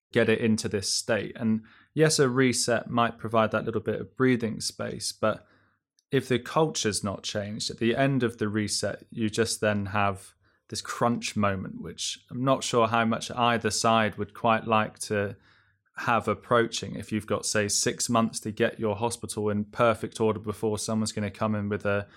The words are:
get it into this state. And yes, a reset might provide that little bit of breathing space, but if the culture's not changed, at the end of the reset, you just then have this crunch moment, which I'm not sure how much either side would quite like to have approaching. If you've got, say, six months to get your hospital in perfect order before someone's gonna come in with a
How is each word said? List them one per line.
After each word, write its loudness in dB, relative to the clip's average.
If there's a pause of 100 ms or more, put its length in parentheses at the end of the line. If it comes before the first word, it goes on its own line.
(120)
get 4
it 4
into 2
this -2
state. -2
And 0 (320)
yes, 4
a 6
reset 2
might 0
provide 2
that 0
little -2
bit -2
of -12
breathing 2
space, -6
but -2 (640)
if 0
the 2
culture's -2
not -6
changed, -6
at -14
the 2
end 2
of 0
the -2
reset, -4
you -2
just 0
then 0
have -2 (340)
this -8
crunch -2
moment, -2
which -8 (100)
I'm -6
not 2
sure 4
how 2
much -2
either 2
side 2
would -6
quite 2
like 2
to -2 (640)
have 0
approaching. 0
If -10
you've -2
got, -2
say, 0
six 0
months 0
to -6
get 0
your 0
hospital -4
in 0
perfect 0
order 2
before -4
someone's -2
gonna -4
come -2
in -2
with -2
a 0